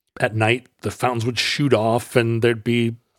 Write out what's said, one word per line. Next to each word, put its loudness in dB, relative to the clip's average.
at 0
night, 0
the -6
fountains -2
would -4
shoot 0
off 0
and 2
there'd 0
be 0